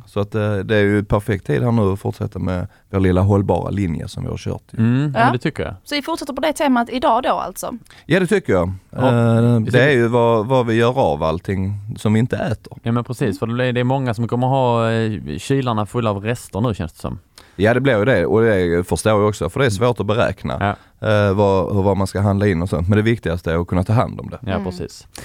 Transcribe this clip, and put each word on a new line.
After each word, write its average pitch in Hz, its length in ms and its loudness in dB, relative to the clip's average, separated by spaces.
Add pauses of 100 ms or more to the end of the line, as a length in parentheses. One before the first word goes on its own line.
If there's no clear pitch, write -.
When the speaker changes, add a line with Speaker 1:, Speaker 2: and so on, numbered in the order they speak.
Speaker 1:
Så - 140 -6
att, 101 160 -4
eh, 104 220 0
det 110 180 0
är 104 60 6
ju 101 220 4
perfekt 104 440 -2
tid 139 160 0
här 123 80 0
nu 117 100 2 (120)
att 98 60 -6
fortsätta 104 400 -6
med 92 280 -4 (220)
vår 98 100 -2
lilla 92 220 4
hållbara 98 480 2
linje 92 380 -4
som - 160 -10
vi 85 60 -6
har 82 80 -6
kört - 240 -8 (100)
ju. - 80 -10
Speaker 2:
Mm, 131 360 0
ja, 220 100 2
Speaker 3:
Ja. 262 60 4
Speaker 2:
det - 60 -2
tycker - 260 -4
jag. - 100 -8 (100)
Speaker 3:
Så - 120 -6
vi 285 60 -2
fortsätter 311 320 -6
på 269 80 -8
det 311 120 0
temat 254 360 0
idag 254 340 0
då 311 60 0
alltså? - 420 -6 (340)
Speaker 1:
Ja, 175 140 2
det 185 80 2
tycker 185 260 0
jag. 90 180 2 (180)
Speaker 2:
Ja. - 180 0
Speaker 1:
Eh, 117 340 4 (160)
Speaker 2:
Vi - 20 2 (120)
Speaker 1:
det 123 80 4
är 131 80 6
Speaker 2:
tycker 151 40 4
Speaker 1:
ju 120 160 4
vad, 117 400 2
vad 127 180 2
vi 117 80 0
gör 117 260 2
av 80 240 2
allting 95 500 -2 (240)
som 107 160 0
vi 110 60 4
inte 117 180 0
äter. - 460 -6
Speaker 2:
Ja, 117 80 -2
men 120 120 -2
precis. 123 360 -4
För 117 80 -4
det 120 180 -2
är, 127 80 0
det 120 60 0
är 123 40 0
många 127 300 -2
som 117 140 -4
kommer 123 200 -2
ha, 120 440 0
eh, 107 460 -4
kylarna 123 480 -2
fulla 117 240 -2
av 98 140 -4
rester 107 380 -6
nu, 120 120 0
känns 87 200 -6
det - 60 -20
som. 64 200 -8 (380)
Speaker 1:
Ja, 104 160 4
det 123 80 2
blir 135 180 2
ju 104 60 2
det. 107 200 4
Och 80 160 2
det 90 460 2
förstår 87 240 0
jag 104 180 2
också, 87 200 -4
för 123 100 -4
det 139 60 2
är 127 40 2
svårt 110 300 0
att 98 60 -4
beräkna, 104 520 -2 (420)
Speaker 2:
Ja. 110 80 -4
Speaker 1:
eh, 104 260 2
vad, 98 420 2
hur, 101 80 2
vad 98 140 2
man 98 100 -2
ska - 140 -4
handla 101 260 2
in 85 140 2
och 92 80 -2
sånt. 85 200 -2
Men 110 80 4
det 107 40 4
viktigaste 90 500 -2
är 82 100 0
att 87 60 -6
kunna 90 160 -2
ta 107 100 0
hand 76 260 0
om - 100 -12
det. 85 120 -12
Speaker 2:
Ja, - 100 -6
Speaker 3:
Mm. 196 140 -2
Speaker 2:
precis. - 420 -10 (180)